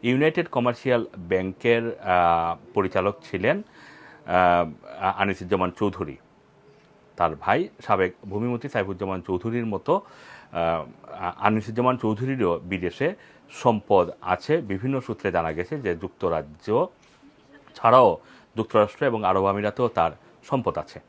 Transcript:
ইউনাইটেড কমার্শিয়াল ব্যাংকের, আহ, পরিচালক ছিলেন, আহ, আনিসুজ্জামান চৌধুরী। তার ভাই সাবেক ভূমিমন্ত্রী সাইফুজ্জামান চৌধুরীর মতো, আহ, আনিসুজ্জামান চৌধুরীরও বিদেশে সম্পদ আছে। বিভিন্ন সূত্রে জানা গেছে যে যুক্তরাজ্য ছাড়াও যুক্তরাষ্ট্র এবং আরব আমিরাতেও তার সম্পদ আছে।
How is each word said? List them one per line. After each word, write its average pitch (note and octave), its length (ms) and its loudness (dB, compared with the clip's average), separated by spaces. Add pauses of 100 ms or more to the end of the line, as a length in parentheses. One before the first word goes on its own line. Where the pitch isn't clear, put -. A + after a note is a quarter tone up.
ইউনাইটেড D3+ 460 2
কমার্শিয়াল A#2+ 580 0 (120)
ব্যাংকের, F#2+ 800 0
আহ, E2+ 560 2 (180)
পরিচালক F#2+ 400 0 (160)
ছিলেন, C3 320 -2 (640)
আহ, F2 440 4 (460)
আনিসুজ্জামান F#2 540 0
চৌধুরী। F2+ 460 -4 (1000)
তার E2+ 140 2 (100)
ভাই C#3 280 0 (140)
সাবেক F#2+ 320 0 (140)
ভূমিমন্ত্রী A#2+ 400 -4
সাইফুজ্জামান F#2+ 520 -4
চৌধুরীর A2+ 460 -4
মতো, A2+ 340 -2 (520)
আহ, E2 320 -2 (540)
আনিসুজ্জামান A2+ 580 0
চৌধুরীরও A2+ 680 -2
বিদেশে F#2 500 -4 (360)
সম্পদ G2+ 600 2 (100)
আছে। F#2 360 -2
বিভিন্ন B2 440 -4
সূত্রে G#2+ 320 -6
জানা E2 200 -2
গেছে F2 260 -6
যে F#2+ 180 -4
যুক্তরাজ্য E2+ 920 -4 (880)
ছাড়াও A#2 440 6 (380)
যুক্তরাষ্ট্র A2 500 2
এবং A2 180 -2
আরব F#2+ 220 2
আমিরাতেও G#2 420 0
তার E2 220 2 (340)
সম্পদ F#2+ 340 -2
আছে। - 300 -12